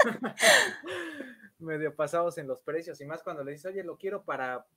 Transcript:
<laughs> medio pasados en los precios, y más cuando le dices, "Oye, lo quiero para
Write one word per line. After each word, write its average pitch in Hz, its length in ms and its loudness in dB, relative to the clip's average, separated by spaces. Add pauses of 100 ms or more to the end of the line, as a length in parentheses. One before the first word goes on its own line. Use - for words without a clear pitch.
<laughs> - 400 -2 (1160)
medio 156 360 -4
pasados 170 420 0
en 147 100 -8
los 127 140 -6
precios, 165 400 -6
y 139 40 -12
más 160 180 -8
cuando 160 200 -6
le 135 80 -8
dices, 151 200 -10
"Oye, 190 120 -6
lo 165 140 -10
quiero 196 260 -6
para 127 420 -4 (120)